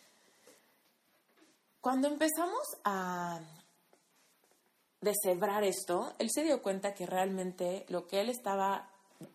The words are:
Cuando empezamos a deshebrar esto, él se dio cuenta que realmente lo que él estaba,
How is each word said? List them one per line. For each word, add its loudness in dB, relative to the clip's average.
Cuando 2
empezamos 0
a -2
deshebrar 2
esto, 0
él 0
se 2
dio 4
cuenta 0
que -6
realmente -2
lo -4
que 0
él 0
estaba, 0